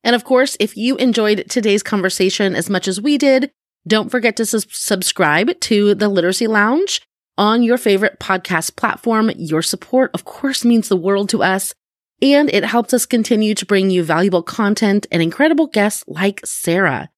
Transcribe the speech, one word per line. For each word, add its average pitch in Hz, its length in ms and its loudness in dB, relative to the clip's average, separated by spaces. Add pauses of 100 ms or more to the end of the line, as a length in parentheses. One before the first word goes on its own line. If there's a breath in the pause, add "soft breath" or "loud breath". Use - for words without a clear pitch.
And 240 120 2
of 233 100 -2
course, 262 360 0
if 208 160 -2
you 240 200 -2
enjoyed 214 520 0
today's 208 340 0
conversation 190 720 -2
as - 140 -6
much 196 200 -2
as 190 120 -4
we 285 160 0
did, 269 340 2 (360)
don't 214 240 0
forget 226 260 -2
to 226 100 -2
sus-, 214 240 -2
subscribe 185 920 0
to 208 340 2
the 202 140 0
Literacy 190 380 0
Lounge 226 560 0 (340)
on 220 260 2
your 233 140 2
favorite 202 420 0
podcast 180 580 -4
platform. 220 600 0
Your 156 260 -4
support, - 520 -2
of 175 100 -8
course, - 400 -6
means 233 240 4
the 196 80 0
world 196 340 -2
to 226 120 0
us, 190 320 -2 (460)
and 285 320 4
it 196 120 0
helps 226 280 -2
us 247 140 0
continue 214 480 0
to 196 120 -8
bring 190 240 2
you 180 140 2
valuable 170 380 2
content 208 680 0
and 165 120 0
incredible 294 440 2
guests 208 400 -2
like 196 380 -2
Sarah. 170 720 -2